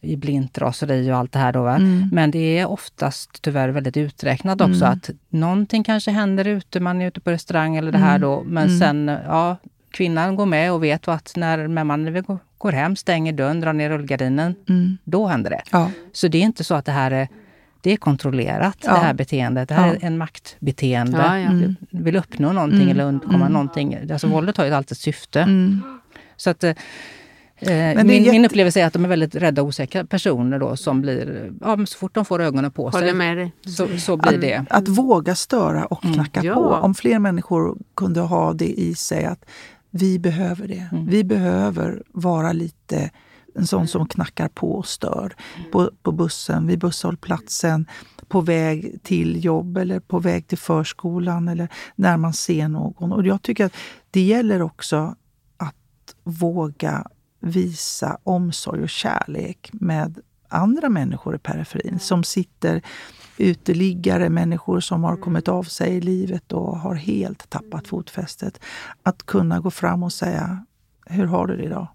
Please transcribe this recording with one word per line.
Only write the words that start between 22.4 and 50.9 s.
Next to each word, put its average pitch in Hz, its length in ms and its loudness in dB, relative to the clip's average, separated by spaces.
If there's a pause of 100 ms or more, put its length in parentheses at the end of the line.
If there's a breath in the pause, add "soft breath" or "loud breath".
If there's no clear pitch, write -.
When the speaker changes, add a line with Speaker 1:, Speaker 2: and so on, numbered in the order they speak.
Speaker 1:
någonting 185 280 4
Speaker 2:
Mm. 185 100 6
Speaker 1:
eller - 140 2
undkomma 139 300 0
Speaker 2:
Mm. 175 180 4
Speaker 1:
någonting. 143 420 0 (160)
Alltså, 151 160 -2
Speaker 2:
Mm. 156 80 4
Speaker 1:
våldet 170 220 0
har 160 80 2
ju 139 60 0
alltid 139 200 -2
ett 123 60 -8
syfte. - 440 -2
Speaker 2:
Mm. 196 400 4 (560 loud breath)
Speaker 1:
Så - 120 0
att, 170 140 -2
eh, 165 100 2 (920 loud breath)
Speaker 2:
Men - 20 0
det 185 60 2
är 160 300 4
Speaker 1:
min, - 200 8
Speaker 2:
jätte- 226 80 8
Speaker 1:
min 226 140 8
upplevelse 190 360 4
är 165 60 6
att 160 60 0
de 175 120 2
är 180 40 -2
väldigt 160 260 2
rädda 147 260 2
och 143 60 2
osäkra 147 380 -4
personer 135 540 0
då, 127 160 -2
som 135 260 0
blir... 135 500 -4 (100)
Ja, 214 140 0
men 202 120 0
så - 100 -12
fort 190 180 -8
de 214 100 0
får 170 160 0
ögonen 139 300 0
på 120 180 -4
Speaker 3:
Håller 175 180 0
Speaker 1:
sig, 180 80 2
Speaker 3:
med 170 220 0
dig. 180 140 -4 (140)
Speaker 1:
så, 180 220 -2 (100)
så 170 200 0
blir - 180 4
Speaker 2:
Att, - 60 0
Speaker 1:
det. 135 280 0
Speaker 2:
att 196 180 2
våga 196 480 4
störa 156 500 0
och - 200 -8
Speaker 1:
Mm. 165 100 2
Speaker 2:
knacka 147 280 0
Speaker 3:
Ja. 175 120 0
Speaker 2:
på. 254 60 4
Om 170 340 4
fler 233 240 2
människor 175 580 0 (180)
kunde 175 260 -2
ha 165 320 0
det 165 260 -2
i 170 160 -2
sig, 160 300 -4
att 175 200 -6 (480 loud breath)
vi 185 260 2
behöver 180 480 -2
det. 180 240 -10
Speaker 1:
Mm. 165 160 -4
Speaker 2:
Vi 202 160 4
behöver 185 800 0 (100)
vara 170 380 0
lite 160 580 -4 (460 soft breath)
en 175 120 0
sån 175 200 0
som 165 200 -2
knackar - 400 -4
på - 240 -4
och - 160 -4
stör. - 480 -6 (360 loud breath)
På, 180 200 2 (120)
på 175 80 -2
bussen, 160 560 -2
vid 175 120 0
busshållplatsen, 170 1080 -2 (420 loud breath)
på 190 140 2
väg 160 640 0
till 170 420 -2
jobb 175 320 0
eller 185 220 -2
på 180 200 -4
väg 175 280 -2
till 175 100 -4
förskolan 170 880 -2